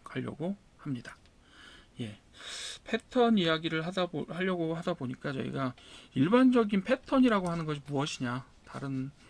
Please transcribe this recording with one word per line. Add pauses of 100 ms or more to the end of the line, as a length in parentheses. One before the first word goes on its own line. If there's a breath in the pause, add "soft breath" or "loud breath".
하려고 (200)
합니다. (800 loud breath)
예, (640 loud breath)
패턴
이야기를
하다
보-,
하려고
하다
보니까
저희가 (400 loud breath)
일반적인
패턴이라고
하는
것이
무엇이냐, (200)
다른 (180 loud breath)